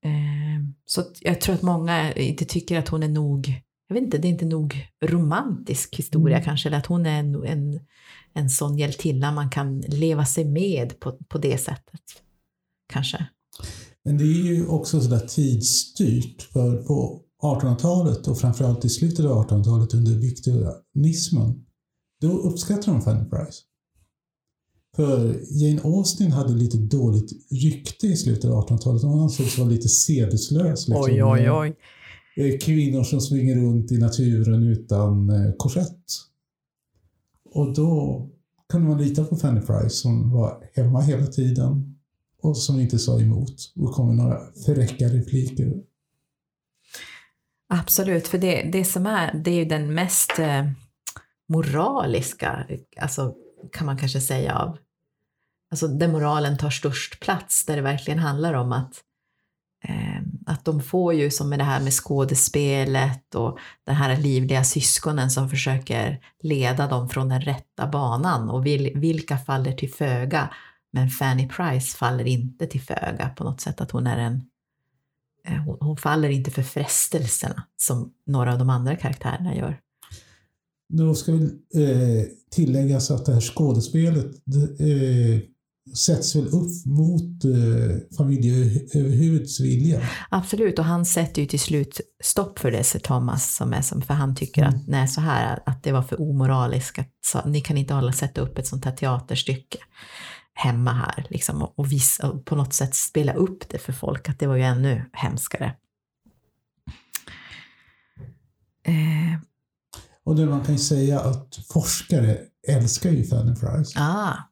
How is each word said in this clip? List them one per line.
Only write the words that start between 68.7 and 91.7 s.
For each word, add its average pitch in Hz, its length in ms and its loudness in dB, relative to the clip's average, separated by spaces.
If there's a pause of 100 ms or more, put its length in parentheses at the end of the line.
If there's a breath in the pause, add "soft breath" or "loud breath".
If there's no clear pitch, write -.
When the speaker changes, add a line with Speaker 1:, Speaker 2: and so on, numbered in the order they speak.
Speaker 1:
vilka 156 380 -2
faller 135 340 -2
till 131 200 -6
föga, 135 640 -2 (380 loud breath)
men 127 180 2
Fanny 131 380 0
Price 127 480 -4
faller 123 280 -2
inte 127 420 -2
till 131 140 -6
föga - 560 -6
på - 80 -8
något 131 160 -6
sätt, - 200 -8
att - 100 -6
hon 123 160 -4
är 120 120 -2
en, 120 240 -2 (1080)
eh, 151 160 -4
hon, 151 160 -8
hon 147 160 -2
faller 151 320 0
inte 139 220 0
för 135 120 -4
frestelserna - 1000 -2 (140)
som - 360 -2 (140)
några 123 260 2
av 123 60 0
de 127 120 2
andra 127 260 0
karaktärerna - 600 -4
gör. 143 240 -4 (1120 loud breath)
Speaker 2:
Då 160 220 4
ska - 180 -2
vi, 160 120 4 (300)
eh, 123 500 4 (260)
tilläggas 139 600 2
att 127 160 0
det 135 80 4
här 117 60 6
skådespelet, 151 840 2 (180)
det, 147 480 2
eh, 123 480 4 (560)
sätts - 400 2
väl 143 100 2
upp 170 400 -2
mot, 160 580 0
eh, 117 720 2
familjeöverhuvudets 135 1400 2
vilja. 131 420 2 (280 loud breath)
Speaker 1:
Absolut, 190 480 0
och 160 60 2
han 170 220 2
sätter 165 360 0
ju 139 60 -2
till 143 120 -2
slut 143 400 -2 (240)